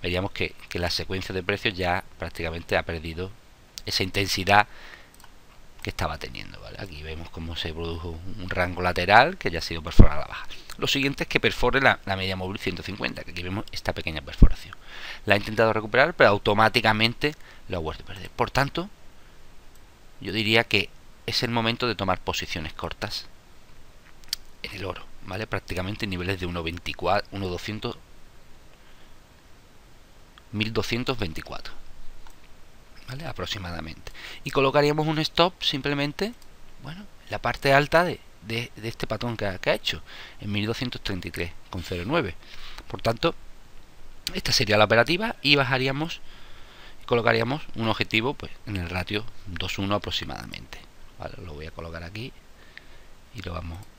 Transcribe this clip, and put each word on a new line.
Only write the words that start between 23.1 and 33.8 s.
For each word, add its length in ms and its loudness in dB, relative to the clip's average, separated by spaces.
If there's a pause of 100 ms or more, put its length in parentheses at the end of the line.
en 100 -10
el 100 -8
oro, 220 -8 (180)
¿vale? 220 -6
Prácticamente 600 -4
en 40 -4
niveles 300 -4
de 60 -4
uno 180 -4
veinticuatro, 680 -2
uno 160 -4
doscientos, 500 -6 (2500)
mil 220 -2
doscientos 460 0
veinticuatro, 540 -6 (1400)
¿vale? 180 -10
Aproximadamente. 840 -8 (320)